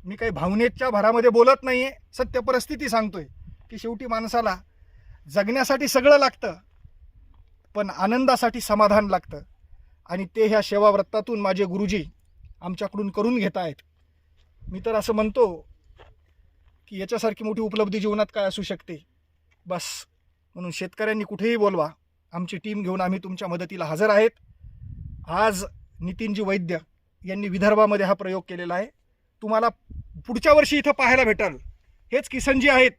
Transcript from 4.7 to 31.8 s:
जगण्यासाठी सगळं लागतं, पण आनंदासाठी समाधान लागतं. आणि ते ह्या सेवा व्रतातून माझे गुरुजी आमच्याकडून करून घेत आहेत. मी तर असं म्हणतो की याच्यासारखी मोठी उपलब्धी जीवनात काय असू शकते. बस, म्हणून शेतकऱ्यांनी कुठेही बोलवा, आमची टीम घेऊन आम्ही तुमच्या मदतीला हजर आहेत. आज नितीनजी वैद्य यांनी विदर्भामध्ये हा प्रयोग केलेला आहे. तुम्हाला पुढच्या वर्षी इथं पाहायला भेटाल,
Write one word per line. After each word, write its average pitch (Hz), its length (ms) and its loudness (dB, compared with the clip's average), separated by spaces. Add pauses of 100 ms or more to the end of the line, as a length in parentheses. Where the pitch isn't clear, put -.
जगण्यासाठी 247 580 0
सगळं 277 300 6
लागतं, 262 360 0 (1200)
पण 202 160 -4
आनंदासाठी 240 720 0
समाधान 208 460 4
लागतं. 175 340 -4 (680)
आणि 180 200 -6 (100)
ते 220 100 4
ह्या 208 160 4
सेवा 208 280 4
व्रतातून 208 500 -2
माझे 196 240 0
गुरुजी 190 400 -4 (560)
आमच्याकडून 196 500 -8
करून 233 280 -2
घेत 185 180 -6
आहेत. 170 180 -6 (920)
मी 185 180 -12
तर 214 80 -2
असं 220 180 -2
म्हणतो 214 540 0 (1200)
की 196 120 -12
याच्यासारखी 214 440 -4
मोठी 214 160 -4
उपलब्धी 214 400 -2
जीवनात 208 340 -2
काय 202 100 -2
असू 190 180 -4
शकते. 170 440 -12 (600)
बस, 180 160 -6 (720)
म्हणून 175 160 -10
शेतकऱ्यांनी 214 540 -6
कुठेही 214 320 -2
बोलवा, 185 340 0 (420)
आमची 175 240 -8
टीम 208 260 -8
घेऊन 185 180 -4
आम्ही 185 240 -2
तुमच्या 185 240 -10
मदतीला 175 360 -8
हजर 160 260 0
आहेत. 214 200 4 (1000)
आज 196 360 0 (360)
नितीनजी 202 420 -6
वैद्य 190 360 -2 (460)
यांनी 202 240 -8
विदर्भामध्ये 208 580 4
हा 196 60 2
प्रयोग 190 360 -4
केलेला 175 260 -8
आहे. 202 120 -4 (560)
तुम्हाला 220 260 0 (580)
पुढच्या 294 260 4
वर्षी 294 260 6
इथं 285 120 0
पाहायला 262 340 4
भेटाल, 202 320 0 (560)